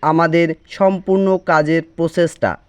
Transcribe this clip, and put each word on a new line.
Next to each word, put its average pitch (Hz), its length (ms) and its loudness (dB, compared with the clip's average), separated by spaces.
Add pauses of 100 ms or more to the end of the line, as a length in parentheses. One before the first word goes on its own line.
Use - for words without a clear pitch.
(120)
আমাদের 165 360 2 (300)
সম্পূর্ণ 190 500 0 (220)
কাজের 156 320 0 (140)
প্রসেসটা। 165 560 -2 (180)